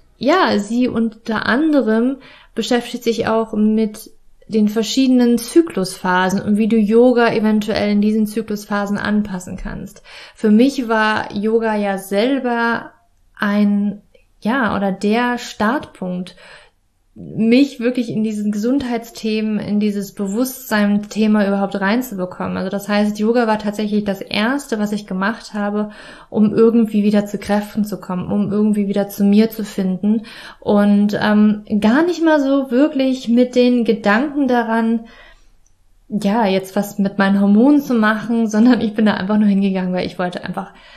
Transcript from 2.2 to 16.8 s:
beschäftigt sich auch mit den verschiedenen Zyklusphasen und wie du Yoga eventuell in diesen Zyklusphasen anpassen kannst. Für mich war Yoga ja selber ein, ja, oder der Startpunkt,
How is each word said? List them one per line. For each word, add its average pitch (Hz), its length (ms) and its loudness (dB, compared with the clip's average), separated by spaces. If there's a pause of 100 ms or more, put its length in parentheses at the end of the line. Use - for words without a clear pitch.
beschäftigt 240 480 -4
sich - 240 -2
auch 220 260 -2
mit 214 580 0 (360)
den 214 220 2
verschiedenen 240 680 2
Zyklusphasen 185 1040 0
und 208 160 0
wie 220 120 0
du 226 80 4
Yoga 233 560 4
eventuell 214 580 0
in 208 100 2
diesen 214 260 0
Zyklusphasen 208 680 -4
anpassen 208 600 -4
kannst. - 460 -12 (320)
Für 214 160 2
mich 247 360 4
war 214 480 -2
Yoga 220 400 -2
ja 202 220 -2
selber 233 960 -2 (440)
ein, 208 680 0 (380)
ja, 226 360 -2
oder 196 180 -2
der 233 440 -2
Startpunkt, 190 1000 -6 (840)